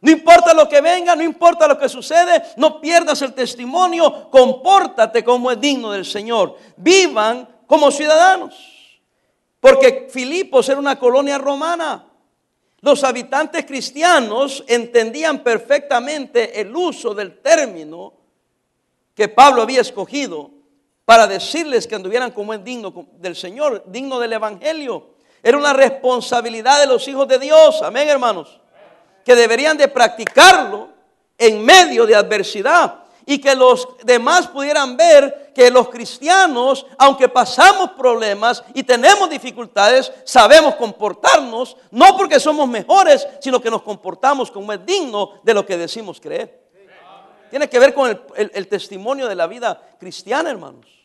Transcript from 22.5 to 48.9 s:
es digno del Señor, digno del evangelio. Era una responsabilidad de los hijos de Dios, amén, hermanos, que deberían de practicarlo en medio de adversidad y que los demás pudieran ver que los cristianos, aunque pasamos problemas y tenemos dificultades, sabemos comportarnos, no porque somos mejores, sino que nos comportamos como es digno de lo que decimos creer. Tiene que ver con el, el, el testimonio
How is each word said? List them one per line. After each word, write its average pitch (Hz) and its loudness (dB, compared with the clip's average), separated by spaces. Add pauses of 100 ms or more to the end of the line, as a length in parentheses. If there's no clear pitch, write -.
es 208 -14
digno 220 -14 (220)
del 170 -14
Señor, 226 -8
digno 254 -12
del 233 -6
evangelio. 220 -10 (280)
Era 247 2
una 285 -2
responsabilidad 247 0
de 285 2
los 254 -2
hijos 277 -4
de 262 0
Dios, 311 4
amén, 226 -4
hermanos, 240 -4 (640)
que 247 4
deberían 240 2
de 277 2
practicarlo 233 2 (480)
en 220 0
medio 294 4
de 214 4
adversidad 208 -2 (280)
y 277 -4
que 277 0
los 254 2 (140)
demás 247 0
pudieran 277 -6
ver 294 4
que 247 6
los 247 2
cristianos, 269 -2 (140)
aunque 269 4
pasamos 311 2
problemas 226 -2 (120)
y 269 -6
tenemos 320 2
dificultades, 240 -2 (120)
sabemos 294 6
comportarnos, 233 -4 (160)
no 370 6
porque 311 0
somos 294 -2
mejores, 302 2 (140)
sino 254 -4
que 226 -4
nos 226 -6
comportamos 214 -6
como 208 -12
es 180 -14
digno 240 -6
de 220 0
lo 202 -2
que 185 -8
decimos 170 -14
creer. 165 -12 (800)
Tiene 285 -4
que 247 -2
ver 254 4
con 262 -2
el, 202 -8 (160)
el, 208 -6
el 190 -10
testimonio 208 -8